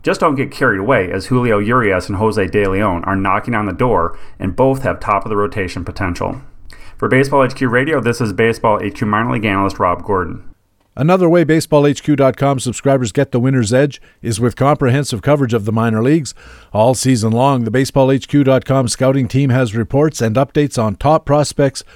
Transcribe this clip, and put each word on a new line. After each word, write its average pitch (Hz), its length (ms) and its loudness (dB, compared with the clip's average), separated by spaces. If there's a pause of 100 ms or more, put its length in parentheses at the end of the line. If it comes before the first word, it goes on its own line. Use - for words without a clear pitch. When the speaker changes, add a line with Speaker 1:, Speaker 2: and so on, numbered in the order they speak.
Speaker 1:
Just 185 160 -2
don't 160 160 0
get 131 160 -4
carried 110 300 0
away, 107 280 0
as 92 180 -6
Julio 123 320 2
Urias 101 500 0
and 101 80 -4
Jose 104 280 0
De 101 240 0
Leon 95 360 -2
are 98 100 -2
knocking 98 400 -2
on 107 120 -2
the 92 40 -4
door, 87 480 0 (180)
and 95 160 -4
both 131 280 0
have 127 180 -4
top-of-the-rotation 101 880 -4
potential. 90 560 -6 (560)
For - 100 -2
Baseball 135 380 2
H 127 100 -4
Q 131 140 -2
Radio, 135 320 0
this 117 180 -2
is 107 140 -2
Baseball 113 480 0
H 101 140 -6
Q 110 120 -4
minor 110 240 0
league 113 140 -2
analyst 98 340 0
Rob 90 240 0
Gordon. 90 460 -4 (440)
Speaker 2:
Another 175 360 2
way 170 160 6
baseball 147 420 2
H 143 160 0
Q 147 140 2
dot 135 180 4
com 139 240 0
subscribers 127 540 -2
get 139 180 0
the 127 80 0
winner's 123 340 2
edge 135 280 2 (200)
is 113 200 -4
with 120 160 0
comprehensive 135 640 0
coverage 139 320 2
of 110 100 0
the 110 80 -4
minor 113 320 0
leagues. 143 300 0 (400)
All 117 220 2
season 113 360 0
long, 127 320 2
the 113 80 -4
baseball 131 400 2
H 135 160 -2
Q 143 160 2
dot 131 220 2
com 131 240 0
scouting 135 400 0
team 135 220 0
has 123 220 0
reports 135 460 0
and 113 160 0
updates 143 420 0
on 110 200 -2
top 156 280 0
prospects, 143 600 0 (100)